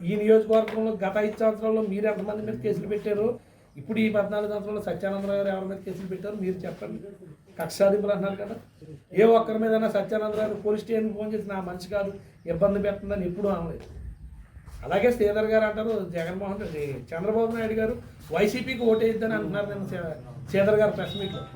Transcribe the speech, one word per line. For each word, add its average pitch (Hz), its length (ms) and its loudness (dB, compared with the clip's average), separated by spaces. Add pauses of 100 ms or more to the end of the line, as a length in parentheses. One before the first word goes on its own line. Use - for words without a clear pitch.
ఈ 185 120 0
నియోజకవర్గంలో 220 760 4
గత 196 260 -2
ఐదు 214 220 0
సంవత్సరాల్లో 220 420 2
మీరు 202 260 0
ఎంతమంది 214 440 -4
మీద - 80 -6
కేసులు 202 280 -2
పెట్టారో, 208 520 -2 (380)
ఇప్పుడు 220 220 -4
ఈ 220 120 4
పద్నాలుగు 208 380 0
సంవత్సరాల్లో 208 320 -4
సత్యానందరావు 196 560 -2
గారు 196 100 0
ఎవరి 190 180 -2
మీద 190 120 -6
కేసులు 190 300 -8
పెట్టారో 190 340 -8
మీరు 185 140 -2
చెప్పండి. 170 480 -10 (580)
కక్ష 160 160 -6
సాధింపులు 196 340 6
అంటున్నారు 196 340 -2
కదా, 220 100 -8 (580)
ఏ 185 100 6
ఒక్కరి 226 360 6
మీదైనా 220 280 4
సత్యానందరావు 214 640 0
గారు 214 40 -2
పోలీస్ 208 300 0
స్టేషన్కి 220 340 -2
ఫోన్ 214 160 -4
చేసి 202 140 -4
"నా 190 140 -4
మనిషి 180 280 -8
కాదు, 196 240 -2 (320)
ఇబ్బంది 196 340 4
పెడుతుందని" 196 480 -2
ఎప్పుడూ 196 220 -2
అనలేదు. 170 520 -6 (840)
అలాగే 202 280 4
శ్రీధర్ 214 340 2
గారు 220 200 4
అంటారు, 214 440 -2
జగన్మోహన్ 185 500 -4
రెడ్డి, 147 460 -6 (100)
చంద్రబాబు 220 420 0
నాయుడు 220 160 -2
గారు 220 280 0 (320)
వైసీపీకి 233 520 0
ఓటేయద్దని 220 480 4
అంటున్నారు 202 320 -2
నిన్న 202 220 -6
శ్రీ-, - 600 -8
శ్రీధర్ 196 260 6
గారు 208 160 6
ప్రెస్ 185 260 -6
మీట్లో. 196 240 -6 (140)